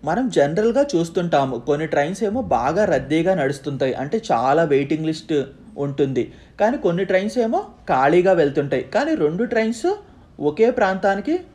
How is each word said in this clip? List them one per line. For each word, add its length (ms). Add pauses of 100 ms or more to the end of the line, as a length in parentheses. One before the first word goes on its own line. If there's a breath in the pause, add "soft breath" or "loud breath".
మనం 160 (120)
జనరల్గా 460 (100)
చూస్తుంటాము, 600 (140)
కొన్ని 240
ట్రైన్స్ 360
ఏమో 140 (140)
బాగా 360
రద్దీగా 480
నడుస్తుంటాయి, 600
అంటే 160 (120)
చాలా 340 (100)
వెయిటింగ్ 360
లిస్ట్ 240 (520)
ఉంటుంది. 360 (380 loud breath)
కానీ 260
కొన్ని 240
ట్రైన్స్ 260 (100)
ఏమో 140 (300)
ఖాళీగా 420 (100)
వెళ్తుంటాయి. 420 (100)
కానీ 180 (120)
రెండు 280
ట్రైన్స్ 360 (600 loud breath)
ఒకే 180 (100)
ప్రాంతానికి 560 (200)